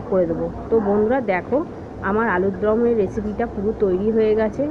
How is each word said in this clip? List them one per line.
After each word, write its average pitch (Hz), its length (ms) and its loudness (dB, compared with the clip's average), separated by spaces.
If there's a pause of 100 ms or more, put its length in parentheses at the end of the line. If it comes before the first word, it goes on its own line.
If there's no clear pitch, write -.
করে 185 180 2
দেবো। 165 200 -2 (220)
তো 226 120 2
বন্ধুরা 214 420 2
দেখো, 202 360 0 (460)
আমার 214 260 0
আলুর 185 300 2
দমের 226 380 2
রেসিপিটা 208 500 -2
পুরো 214 320 -4
তৈরি 190 320 2
হয়ে 220 240 4
গেছে। 220 360 0